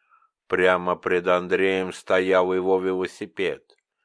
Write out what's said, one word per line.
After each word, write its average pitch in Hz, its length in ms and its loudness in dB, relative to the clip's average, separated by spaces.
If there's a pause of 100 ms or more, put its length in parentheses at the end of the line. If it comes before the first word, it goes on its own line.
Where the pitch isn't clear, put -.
(480)
Прямо 90 480 2
пред 90 320 -2
Андреем 92 640 0
стоял 92 640 0
его 92 260 0
велосипед. 92 960 -6 (300)